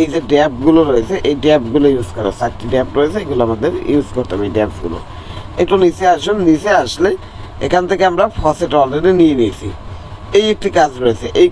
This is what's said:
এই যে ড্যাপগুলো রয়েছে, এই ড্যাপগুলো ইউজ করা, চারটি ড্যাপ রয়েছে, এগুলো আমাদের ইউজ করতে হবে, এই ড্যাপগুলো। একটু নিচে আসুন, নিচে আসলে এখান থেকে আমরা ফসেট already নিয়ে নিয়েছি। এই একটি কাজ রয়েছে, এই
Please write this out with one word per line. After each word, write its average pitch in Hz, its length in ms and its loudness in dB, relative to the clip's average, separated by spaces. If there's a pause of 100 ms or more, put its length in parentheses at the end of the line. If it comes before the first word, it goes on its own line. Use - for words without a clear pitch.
এই 160 120 2
যে 160 80 -2 (120)
ড্যাপগুলো 147 480 4 (100)
রয়েছে, 127 240 0 (140)
এই 147 160 0
ড্যাপগুলো 143 500 2
ইউজ 120 220 -2
করা, 107 220 -2
চারটি 120 360 -6
ড্যাপ 131 140 0 (100)
রয়েছে, 156 260 0
এগুলো 135 240 -2
আমাদের 113 240 -2 (200)
ইউজ 143 240 0
করতে 123 180 -4
হবে, 101 140 -4
এই 87 100 -6
ড্যাপগুলো। 87 400 -4 (640)
একটু 180 120 0 (100)
নিচে 170 200 0 (100)
আসুন, 202 220 -2 (120)
নিচে 160 220 2 (120)
আসলে 170 280 0 (560)
এখান 180 240 2
থেকে 190 200 0
আমরা 175 140 2 (160)
ফসেট 151 400 -2
already 147 300 2 (100)
নিয়ে 156 200 6
নিয়েছি। 104 280 -2 (720)
এই 214 160 2
একটি 196 140 -4 (100)
কাজ 156 120 4 (120)
রয়েছে, 120 240 0 (140)
এই 180 120 8